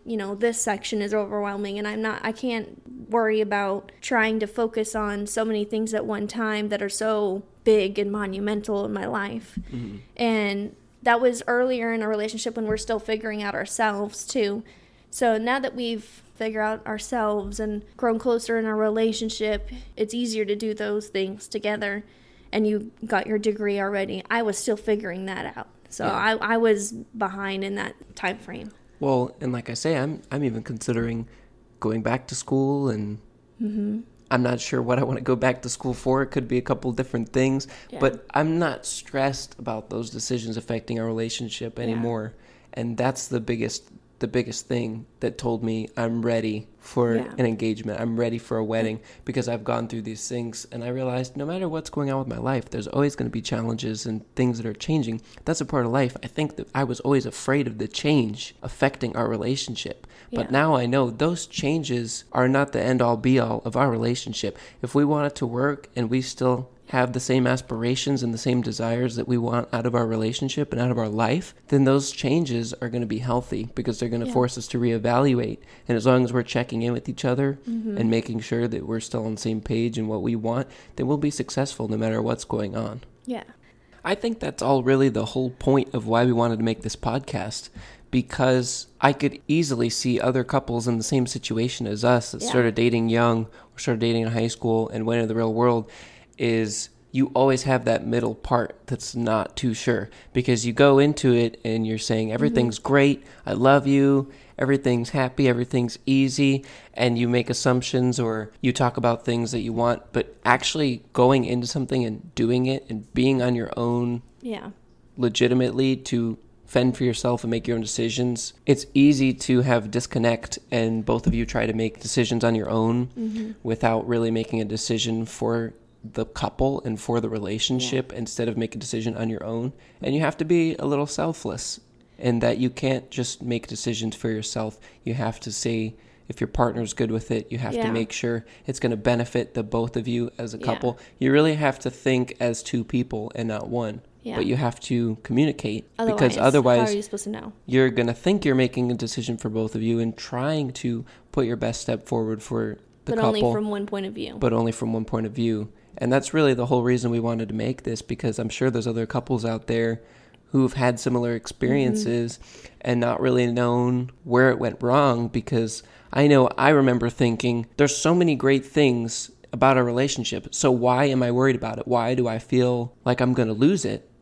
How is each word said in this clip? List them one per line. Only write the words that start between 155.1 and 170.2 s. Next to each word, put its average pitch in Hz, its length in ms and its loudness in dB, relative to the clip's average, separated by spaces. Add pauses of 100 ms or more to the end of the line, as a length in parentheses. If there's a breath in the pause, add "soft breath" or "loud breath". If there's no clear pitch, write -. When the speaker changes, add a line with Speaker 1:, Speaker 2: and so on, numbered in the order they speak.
Speaker 2:
of 104 60 -8
view. 113 360 0 (280 soft breath)
And 123 160 2
that's 135 220 2
really 147 180 6
the 120 140 0
whole 123 160 2
reason 123 280 2
we 117 80 2
wanted 113 300 -2
to 107 60 -4
make 117 280 -4
this, 113 200 -4
because 117 360 -4
I'm 113 80 -2
sure 131 240 2
there's 117 160 -2
other 113 200 -2
couples 123 360 -2
out 113 240 -4
there 113 340 0 (500 loud breath)
who've 131 220 4
had 123 260 0
similar 120 360 0
experiences 123 1040 0
Speaker 1:
Mm-hmm. - 300 -20 (140)
Speaker 2:
and 120 180 2
not 120 220 2
really 127 300 4
known 123 600 2 (120)
where 127 280 6
it 120 80 0
went - 240 -2
wrong, 123 460 4
because 113 520 -2 (320 loud breath)
I 143 140 6
know 135 200 8 (100)
I 135 120 6
remember 127 400 6
thinking, 117 560 0 (120)
"There's 143 180 6
so 160 200 4
many 170 200 4
great 135 300 2
things 120 640 2 (200)
about 131 260 6
our 127 60 6
relationship, 120 680 -2